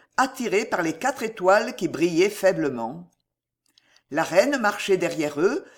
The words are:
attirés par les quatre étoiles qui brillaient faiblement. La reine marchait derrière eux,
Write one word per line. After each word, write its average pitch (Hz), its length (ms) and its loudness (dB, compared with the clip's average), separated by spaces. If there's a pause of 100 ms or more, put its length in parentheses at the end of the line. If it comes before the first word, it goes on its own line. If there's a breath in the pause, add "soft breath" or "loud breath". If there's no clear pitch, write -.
(160 loud breath)
attirés 247 480 0
par 190 180 -2
les 160 120 0
quatre 262 280 -4
étoiles 220 540 2
qui 185 100 -4
brillaient 165 420 2
faiblement. 160 800 -2 (1000 soft breath)
La 156 140 0
reine 254 340 2
marchait 202 400 0
derrière 156 420 -2
eux, 240 240 0 (140 loud breath)